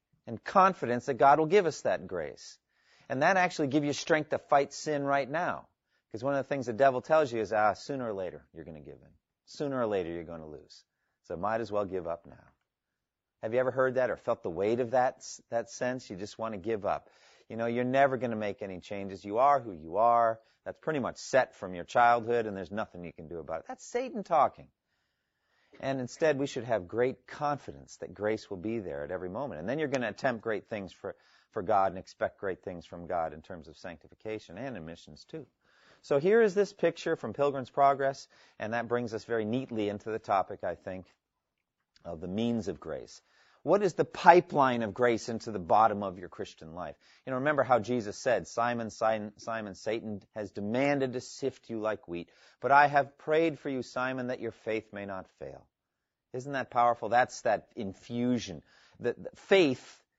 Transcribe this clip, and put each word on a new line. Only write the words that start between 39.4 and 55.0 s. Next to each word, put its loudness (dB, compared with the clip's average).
neatly -2
into -6
the -2
topic, 0
I -2
think, -10
of -10
the -8
means -2
of -6
grace. -12
What 4
is 0
the 0
pipeline 6
of -4
grace 2
into -6
the -4
bottom 4
of -6
your -12
Christian -14
life? -10
You -8
know, -2
remember 2
how 4
Jesus -2
said, 0
"Simon, -2
Simon, -2
Simon, -8
Satan -6
has -8
demanded 0
to -6
sift -8
you -6
like -4
wheat, -8
but 0
I 10
have 2
prayed 2
for -8
you, -2
Simon, -6
that -4
your -6
faith -4
may -8